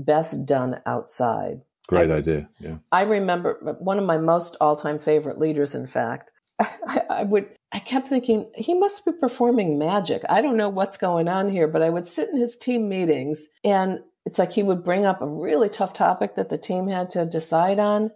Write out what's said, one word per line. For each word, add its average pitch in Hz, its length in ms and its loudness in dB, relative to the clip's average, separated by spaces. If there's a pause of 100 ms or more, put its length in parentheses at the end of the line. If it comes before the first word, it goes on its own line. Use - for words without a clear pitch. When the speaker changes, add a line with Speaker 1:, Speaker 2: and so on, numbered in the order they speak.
Speaker 1:
best 147 460 0
done 127 380 0
outside. 117 760 -2 (260)
Speaker 2:
Great 87 240 4
Speaker 1:
I, 78 60 2
Speaker 2:
idea. 76 320 -2 (120)
Yeah. 80 160 -12 (160)
Speaker 1:
I 180 100 4
remember 185 800 -2
one 190 180 -2
of 202 60 0
my 170 140 2
most 165 420 2
all-time 151 380 0
favorite 151 400 0
leaders, 147 360 0
in 131 120 -8
fact, 123 440 -6 (160)
<laughs> - 140 -12
I, - 500 -2
I - 140 -2
would, 202 240 0 (240)
I 202 80 -8
kept 254 280 -4
thinking, 240 460 0
"He 269 200 -4
must 392 300 0
be 330 80 0
performing 240 640 2
magic. 165 500 0
I 190 120 4
don't 262 160 0
know 208 140 0
what's 190 260 -2
going 175 320 0
on 190 200 0
here," 175 200 2
but 160 140 2
I 165 80 4
would 175 160 -2
sit - 240 0
in 302 80 -2
his 240 180 0
team 233 320 -2
meetings 151 600 0 (160)
and 190 360 2 (240)
it's - 160 0
like 175 120 2
he 208 120 2
would 185 180 0
bring 180 220 0
up 190 180 0
a 127 60 -4
really 180 400 0
tough 202 240 -4
topic 185 420 0
that 190 140 -4
the 160 100 -4
team 185 300 -4
had 185 220 -4
to 175 160 0
decide 165 520 2
on, 208 380 2